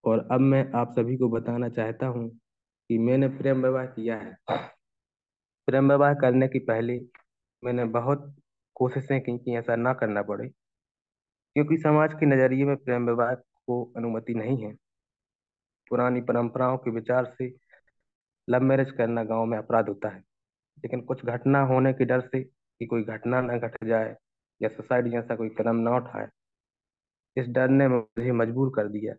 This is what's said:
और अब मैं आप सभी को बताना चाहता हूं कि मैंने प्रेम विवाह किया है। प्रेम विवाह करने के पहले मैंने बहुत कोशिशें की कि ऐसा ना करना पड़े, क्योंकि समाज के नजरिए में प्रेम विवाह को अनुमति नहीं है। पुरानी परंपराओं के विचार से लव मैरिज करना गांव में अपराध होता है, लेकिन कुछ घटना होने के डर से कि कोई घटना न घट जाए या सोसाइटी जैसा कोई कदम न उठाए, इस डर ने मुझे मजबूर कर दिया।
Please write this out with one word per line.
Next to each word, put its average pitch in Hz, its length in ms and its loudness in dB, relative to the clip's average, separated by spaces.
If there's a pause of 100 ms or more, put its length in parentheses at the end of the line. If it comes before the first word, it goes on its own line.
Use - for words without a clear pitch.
और 113 280 0
अब 127 80 2
मैं 135 320 2
आप 117 200 -2
सभी 123 260 -2
को 127 120 0
बताना 117 400 -4
चाहता 113 380 -6
हूं 117 220 -6
कि - 680 -8
मैंने 127 300 2
प्रेम 135 360 0
विवाह 131 220 0
किया 113 320 -6
है। 95 180 -14 (1300)
प्रेम 135 240 4
विवाह 143 220 6
करने 131 340 4
के 131 120 -2
पहले 117 400 -2 (640)
मैंने 123 220 -2
बहुत 120 500 -2 (400)
कोशिशें 131 460 -2
की 120 160 -6
कि 123 180 -4
ऐसा 117 200 -2
ना 120 180 0
करना 107 280 -2
पड़े, 104 260 -6
क्योंकि - 1300 -4
समाज 156 360 4
के 156 120 0
नजरिए 131 400 4
में 143 100 2
प्रेम 123 340 -2
विवाह 117 260 0
को 123 600 -8
अनुमति 113 360 -6
नहीं 117 240 -2
है। 107 160 -8 (1160)
पुरानी 123 320 0
परंपराओं 120 560 0
के 127 140 -6
विचार 123 460 -2
से 127 180 -8 (960)
लव 127 120 4
मैरिज 135 300 2
करना 117 320 -2
गांव 113 220 -2
में 113 120 -2
अपराध 107 320 0
होता 101 200 -6
है, 92 100 -14 (580)
लेकिन 123 240 -8
कुछ 127 240 -6
घटना 127 360 2
होने 131 320 4
के 131 120 0
डर 127 160 0
से 131 220 -6
कि - 420 -16
कोई 117 180 -2
घटना 120 380 -4
न 120 180 -4
घट 117 260 -8
जाए 113 300 -2 (460)
या 110 80 -2
सोसाइटी 120 400 -2
जैसा 117 260 -4
कोई 110 140 -6
कदम 113 260 -2
न 117 120 0
उठाए, 123 400 -2 (1120)
इस 123 100 -4
डर 127 220 2
ने 135 180 6
मुझे 123 440 -2
मजबूर 120 440 0
कर 104 120 0
दिया। 107 320 -8